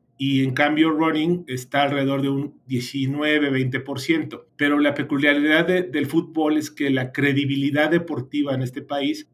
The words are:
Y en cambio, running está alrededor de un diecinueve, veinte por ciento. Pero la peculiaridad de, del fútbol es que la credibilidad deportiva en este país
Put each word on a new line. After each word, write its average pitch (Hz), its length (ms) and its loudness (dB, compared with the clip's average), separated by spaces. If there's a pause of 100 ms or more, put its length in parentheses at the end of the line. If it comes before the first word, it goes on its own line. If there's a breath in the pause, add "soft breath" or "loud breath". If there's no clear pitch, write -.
(180)
Y 135 260 0
en 127 100 -2
cambio, 151 380 4
running 160 560 0
está 127 340 -2
alrededor 139 400 0
de 139 60 0
un 139 380 -4
diecinueve, 143 840 -2
veinte 131 300 -2
por 135 180 -8
ciento. 151 480 -4 (100)
Pero 147 220 2
la 147 160 4
peculiaridad 147 720 2
de, 180 160 2
del 147 240 -2
fútbol 156 520 0
es 143 120 -6
que 143 200 -2
la 127 200 0
credibilidad 139 800 0
deportiva 147 640 -2
en 127 80 -2
este 127 200 -8
país 143 520 -4